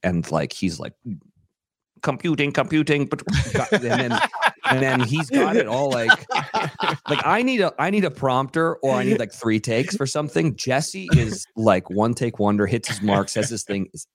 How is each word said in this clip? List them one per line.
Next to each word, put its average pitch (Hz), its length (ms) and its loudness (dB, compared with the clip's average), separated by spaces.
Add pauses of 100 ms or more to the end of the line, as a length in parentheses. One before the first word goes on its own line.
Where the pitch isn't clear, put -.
and, 87 280 0
like, 76 240 -2
he's 82 260 -2
like, - 140 -10 (1080)
"Computing, 143 500 0
computing," 147 520 2
but, - 180 -6 (480)
and - 120 2
then, 208 300 0 (580)
and 170 120 4
then 131 180 2
he's 143 280 0
got 254 280 2
it 202 100 2
all, 131 240 0
like, 123 360 -2 (800)
like, 147 200 -2
I 202 160 0
need 254 180 0
a, 175 180 -2
I 147 120 0
need 202 160 0
a 151 40 -2
prompter 135 680 -2
or 135 180 0
I 127 100 0
need, 208 140 2
like, 110 140 -6
three 110 280 0
takes 117 340 -2
for 143 120 -2
something. 151 500 -2
Jesse 156 600 -4
is, 107 280 2 (100)
like, 101 360 4
one 107 240 2
take 120 240 -4
wonder, 104 280 4
hits 110 220 -2
his 104 140 -6
mark, 98 260 2
says 110 220 -2
this 110 140 -8
thing 98 280 -4
is - 220 -16